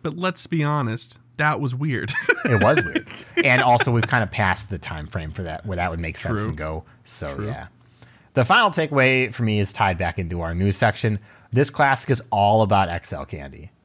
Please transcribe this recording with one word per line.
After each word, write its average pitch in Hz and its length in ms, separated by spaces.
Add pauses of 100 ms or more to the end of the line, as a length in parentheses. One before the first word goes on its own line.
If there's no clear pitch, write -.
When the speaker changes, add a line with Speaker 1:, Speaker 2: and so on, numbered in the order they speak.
Speaker 1:
But 160 160
let's 185 280
be 160 180
honest, 139 560 (180)
that 151 220
was 127 140
weird. 135 440
<laughs> - 40 (220)
Speaker 2:
It 110 160
was 123 240
weird. - 240 (360)
And 127 180
also, 123 300
we've 113 160
kinda 117 180
passed 95 420
the 98 100
time 78 280
frame 80 240
for 90 140
that, 80 200
where 95 120
that 87 140
would 82 100
make 82 180
sense 107 220
Speaker 1:
True. 107 80
Speaker 2:
and 78 100
Go. 78 260 (200)
So, 71 320
Speaker 1:
True. 107 100
Speaker 2:
yeah. 107 220 (680)
The 127 100
final 208 260
takeaway 131 600
for 120 120
me 107 160
is 98 120
tied 95 260
back 85 200
into 87 220
our 82 160
news 95 200
section. 107 420 (340)
This 139 180
classic 135 400
is 156 100 (100)
all 104 320
about 98 260
X 85 240
L 71 140
candy 71 440 (140)